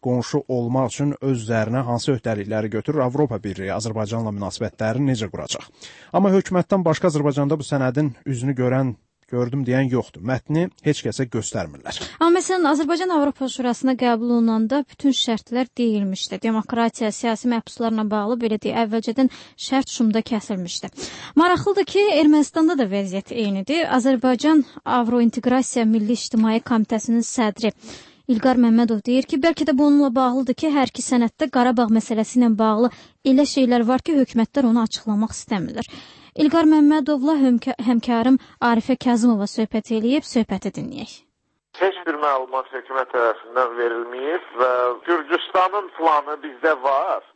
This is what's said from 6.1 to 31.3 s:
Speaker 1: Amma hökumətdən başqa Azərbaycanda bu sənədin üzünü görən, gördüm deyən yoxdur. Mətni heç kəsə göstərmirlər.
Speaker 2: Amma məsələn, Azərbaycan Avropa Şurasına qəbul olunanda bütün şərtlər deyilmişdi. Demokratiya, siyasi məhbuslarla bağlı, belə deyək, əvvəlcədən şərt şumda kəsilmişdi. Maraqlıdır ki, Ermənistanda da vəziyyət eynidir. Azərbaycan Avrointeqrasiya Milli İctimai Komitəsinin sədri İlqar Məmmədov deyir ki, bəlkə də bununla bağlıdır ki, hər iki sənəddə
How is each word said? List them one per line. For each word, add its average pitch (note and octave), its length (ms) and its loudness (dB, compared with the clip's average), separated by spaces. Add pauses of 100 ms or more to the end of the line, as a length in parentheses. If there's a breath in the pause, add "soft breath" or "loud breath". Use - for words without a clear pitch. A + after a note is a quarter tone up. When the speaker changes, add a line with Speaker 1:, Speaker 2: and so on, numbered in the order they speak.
Speaker 1:
Amma F#3+ 220 2
hökumətdən F#3 540 0
başqa D#3 240 0
Azərbaycanda D3 480 0
bu - 80 -10
sənədin C3+ 460 0 (100)
üzünü C3 320 -4
görən, B2+ 400 0 (360)
gördüm B2 320 -2
deyən B2+ 240 0
yoxdur. A#2+ 400 -2
Mətni D3+ 380 -2 (180)
heç D3+ 220 0
kəsə A#2+ 260 -4
göstərmirlər. F2+ 720 -8 (180 loud breath)
Speaker 2:
Amma E4+ 160 4
məsələn, F#4 320 0
Azərbaycan E4 460 0
Avropa C#4+ 340 -2
Şurasına B3 480 -2
qəbul A#3+ 380 0
olunanda A3+ 560 0
bütün C#4 260 0
şərtlər A#3+ 640 -4
deyilmişdi. G3+ 640 -2
Demokratiya, A3+ 720 -2
siyasi A#3 320 -2
məhbuslarla A3 640 -2
bağlı, G#3+ 320 -2
belə G#3+ 180 -2
deyək, A3 240 -2
əvvəlcədən A3+ 480 0 (240 loud breath)
şərt - 400 -2
şumda A3 240 2
kəsilmişdi. F#3+ 720 -6 (480 loud breath)
Maraqlıdır F4+ 540 2
ki, G4+ 100 4 (160)
Ermənistanda D#4 560 4
da C4 160 2
vəziyyət G3 400 -4
eynidir. G#3 640 -2
Azərbaycan C4 680 4 (180 loud breath)
Avrointeqrasiya A#3+ 1040 2
Milli A3 240 0
İctimai A3+ 480 0
Komitəsinin A3+ 640 0
sədri G#3+ 480 -2 (560 loud breath)
İlqar B3+ 320 2
Məmmədov A#3 400 4
deyir B3+ 240 0
ki, D4 160 -2
bəlkə D#4+ 240 2
də D4+ 80 0
bununla C#4+ 400 4
bağlıdır B3+ 480 0
ki, D4+ 160 0
hər C4 160 0
iki - 160 -10
sənəddə B3 420 0